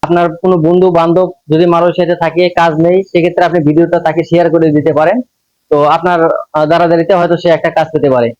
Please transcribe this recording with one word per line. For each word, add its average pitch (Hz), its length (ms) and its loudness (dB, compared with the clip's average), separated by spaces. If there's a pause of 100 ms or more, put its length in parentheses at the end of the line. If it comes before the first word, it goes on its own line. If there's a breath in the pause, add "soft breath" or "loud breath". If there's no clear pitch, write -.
আপনার 170 340 -2
কোনো 185 200 0
বন্ধু 175 340 2
বান্ধব 170 400 0 (180)
যদি 160 180 2
মালয়েশিয়াতে 170 540 0
থাকে, 170 280 0
কাজ 170 300 0
নেই, 180 240 2
সেক্ষেত্রে 175 420 -2
আপনি 170 160 0
ভিডিওটা 160 400 0
তাকে 160 240 -2
শেয়ার 165 260 0
করে 160 200 2
দিতে 151 220 0
পারেন। 160 280 0 (500)
তো 147 140 2
আপনার, 165 360 0 (320)
আহ, 151 120 0
দাঁড়াদাঁড়িতে 170 500 0
হয়তো 175 220 0
সে 165 120 -2
একটা 160 220 0
কাজ 160 220 -2
পেতে 143 180 0
পারে। 123 300 0